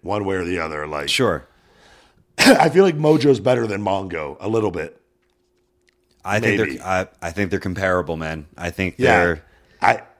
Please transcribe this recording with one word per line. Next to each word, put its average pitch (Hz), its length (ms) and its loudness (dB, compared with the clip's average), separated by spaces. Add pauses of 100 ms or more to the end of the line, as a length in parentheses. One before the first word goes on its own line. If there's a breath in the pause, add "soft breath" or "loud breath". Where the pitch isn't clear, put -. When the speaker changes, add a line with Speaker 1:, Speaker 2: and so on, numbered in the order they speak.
Speaker 1:
one 101 220 -4
way 95 120 -2
or 90 80 -4
the 87 140 -4
other. 78 280 -6
Like, 73 220 -8
Speaker 2:
Sure. 95 380 0 (460 soft breath)
Speaker 1:
<clears throat> - 460 -20
I 165 300 6
feel 175 160 6
like 165 120 2
Mojo's 147 440 4
better 120 260 2
than 101 160 -4
Mongo 90 580 -4
a 95 80 -6
little 110 220 0
bit. 80 300 -10 (1200)
Speaker 2:
I 104 180 0
think 110 200 0
Speaker 1:
Maybe. 78 180 -2
Speaker 2:
they're, - 80 -12
I, 92 220 -2 (140)
I 85 80 -6
think 92 200 -4
they're 98 100 -2
comparable, 90 580 -2
man. 78 280 -8 (120)
I 87 120 -6
think 92 280 -4
Speaker 1:
Yeah. 113 260 4
Speaker 2:
they're 82 200 -2 (360 soft breath)
Speaker 1:
I 117 220 2 (180)